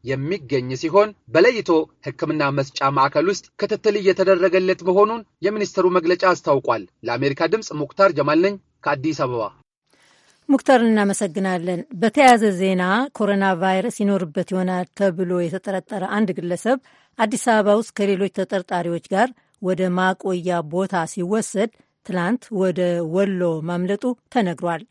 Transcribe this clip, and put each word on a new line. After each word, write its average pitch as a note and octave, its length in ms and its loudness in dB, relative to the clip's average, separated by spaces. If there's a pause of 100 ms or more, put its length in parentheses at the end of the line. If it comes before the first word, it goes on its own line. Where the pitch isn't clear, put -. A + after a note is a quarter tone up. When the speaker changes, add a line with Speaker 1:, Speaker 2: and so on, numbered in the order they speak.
Speaker 1:
የሚገኝ C3+ 680 -4
ሲሆን፣ E3+ 340 2 (200)
በለይቶ G3+ 400 4 (340)
ሕክምና D3+ 480 -4
መስጫ C#3 280 -4 (120)
ማዕከል C#3 380 2
ውስጥ G3+ 160 -4 (120)
ክትትል G#3 400 -2
እየተደረገለት F#3 880 2
መሆኑን G#3 380 2 (220)
የሚኒስትሩ G3+ 480 -2
መግለጫ F3+ 360 2
አስታውቋል። C3+ 580 0 (180)
ለአሜሪካ C#3 460 -2
ድምፅ A3 260 -2
ሙክታር E3 380 2
ጀማል D3 280 2
ነኝ G3+ 140 0 (280)
ከአዲስ D3 380 -4
አበባ። B2 240 -2 (1040)
Speaker 2:
ሙክታር C4+ 340 4
እናመሰግናለን። F#3+ 1000 0 (140)
በተያያዘ A3+ 580 4
ዜና F#3 300 0 (300)
ኮሮና G3+ 320 0 (120)
ቫይረስ F#3+ 420 -2
ይኖርበት F#3+ 500 -2
ይሆናል F3+ 460 -2
ተብሎ F#3 440 -2
የተጠረጠረ F#3 680 -6
አንድ G3+ 260 0
ግለሰብ F3+ 440 -2 (400)
አዲስ A3 280 -2
አበባ G#3+ 300 4
ውስጥ A3+ 180 -4
ከሌሎች G3 400 -2
ተጠርጣሪዎች F3+ 720 -4
ጋር G#3 200 2 (340)
ወደ F#3 280 -2
ማቆያ F#3 600 -2 (160)
ቦታ F3 400 -2
ሲወሰድ G#3 640 -4 (340)
ትላንት F#3 400 -2 (120)
ወደ F#3 240 0 (280)
ወሎ F#3 340 0 (200)
ማምለጡ F3+ 420 -4 (260)
ተነግሯል። F3 600 -2